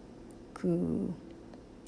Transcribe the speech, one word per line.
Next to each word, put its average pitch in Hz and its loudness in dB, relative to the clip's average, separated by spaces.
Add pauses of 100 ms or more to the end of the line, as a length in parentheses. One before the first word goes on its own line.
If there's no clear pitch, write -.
(520)
그 180 4 (760)